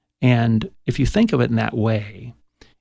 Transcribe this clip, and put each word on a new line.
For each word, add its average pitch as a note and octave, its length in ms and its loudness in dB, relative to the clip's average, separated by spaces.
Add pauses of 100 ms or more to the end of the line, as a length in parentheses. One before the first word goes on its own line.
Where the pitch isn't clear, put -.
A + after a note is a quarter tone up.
(220)
And A#2 480 2 (160)
if C#3 140 -2
you B2+ 60 2
think A3 260 2
of C3 80 0
it A#2 100 0
in A#2 60 0
that A2 180 -2
way, G#2+ 600 -4 (460)